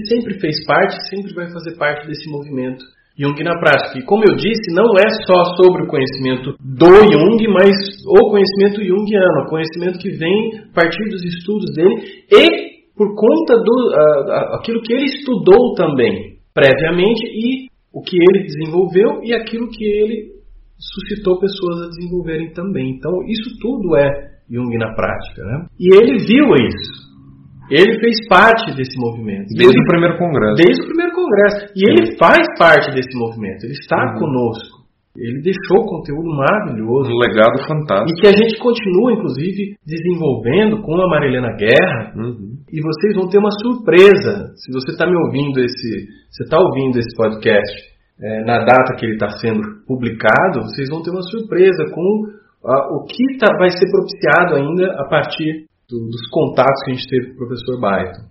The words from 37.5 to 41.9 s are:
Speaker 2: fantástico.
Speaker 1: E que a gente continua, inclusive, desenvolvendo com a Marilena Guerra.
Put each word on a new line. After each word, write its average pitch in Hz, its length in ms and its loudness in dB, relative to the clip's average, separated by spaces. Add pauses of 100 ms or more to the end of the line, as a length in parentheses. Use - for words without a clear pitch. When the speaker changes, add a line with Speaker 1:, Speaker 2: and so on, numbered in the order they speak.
Speaker 2:
fantástico. 151 480 -2
Speaker 1:
E 165 80 -6
que 214 80 6
a 196 80 8
gente 220 240 2
continua, 226 540 0
inclusive, 175 760 -6
desenvolvendo 160 920 -2
com 165 180 -4
a 185 80 0
Marilena 127 480 -2
Guerra. 120 560 0